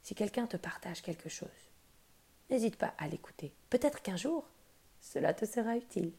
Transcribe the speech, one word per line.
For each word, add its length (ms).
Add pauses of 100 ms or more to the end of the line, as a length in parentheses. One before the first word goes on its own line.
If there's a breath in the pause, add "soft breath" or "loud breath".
Si 140
quelqu'un 320
te 100
partage 460
quelque 260
chose, 200 (1000)
n'hésite 240
pas 240
à 80
l'écouter. 480 (160)
Peut-être 320
qu'un 140
jour, 300 (540)
cela 320
te 120
sera 320
utile. 420